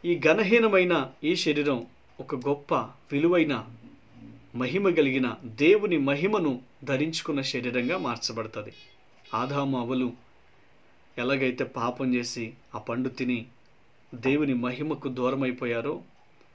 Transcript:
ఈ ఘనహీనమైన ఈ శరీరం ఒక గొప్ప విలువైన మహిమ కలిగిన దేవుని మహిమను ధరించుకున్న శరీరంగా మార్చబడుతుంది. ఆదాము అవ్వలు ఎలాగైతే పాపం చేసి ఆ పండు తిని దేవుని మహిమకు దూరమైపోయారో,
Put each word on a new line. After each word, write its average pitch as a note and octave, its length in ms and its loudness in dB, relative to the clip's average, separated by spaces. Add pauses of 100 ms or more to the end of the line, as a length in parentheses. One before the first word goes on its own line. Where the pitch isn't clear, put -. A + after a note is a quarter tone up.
ఈ F3 140 2
ఘనహీనమైన F#3 920 4 (140)
ఈ D#3+ 120 2
శరీరం D3 500 0 (340)
ఒక - 140 -6
గొప్ప C#3+ 400 -2 (380)
విలువైన D3+ 560 2 (840)
మహిమ D#3+ 400 0
కలిగిన C3 400 2 (100)
దేవుని E3 540 4
మహిమను C#3+ 640 0 (220)
ధరించుకున్న C#3+ 560 -2
శరీరంగా B2 580 -2
మార్చబడుతుంది. A2+ 760 -6 (600)
ఆదాము C3+ 460 -2
అవ్వలు B2+ 320 -2 (1040)
ఎలాగైతే C3 460 0
పాపం B2 500 -2
చేసి A#2+ 380 -4 (220)
ఆ A#2 40 -8
పండు B2 300 -4
తిని B2 380 -4 (680)
దేవుని C3+ 400 0
మహిమకు C3+ 540 -4
దూరమైపోయారో, B2+ 920 -2 (520)